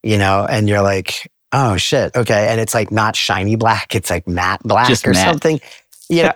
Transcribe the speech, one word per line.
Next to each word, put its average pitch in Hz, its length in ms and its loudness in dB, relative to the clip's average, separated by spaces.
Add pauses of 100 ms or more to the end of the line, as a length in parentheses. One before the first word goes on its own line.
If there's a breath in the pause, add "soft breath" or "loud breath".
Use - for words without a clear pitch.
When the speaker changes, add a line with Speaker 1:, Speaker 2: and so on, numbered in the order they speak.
Speaker 1:
you 107 160 0
know, 98 300 2
and 107 200 0
you're 101 140 2
like, 98 480 -2 (220)
"Oh 127 260 0
shit. 113 360 -2
Okay." 110 340 2
And 113 120 0
it's, 110 140 -4
like, 110 160 -2
not 107 260 0
shiny 98 400 -2
black. 110 380 0
It's, 104 160 -4
like, 87 180 -4
matte 90 360 -2
black 113 240 2
Speaker 2:
Just - 180 0
Speaker 1:
or 98 60 2
Speaker 2:
matte. 92 120 2
Speaker 1:
something, 160 360 0 (480 loud breath)
you 170 140 2
know, 160 140 2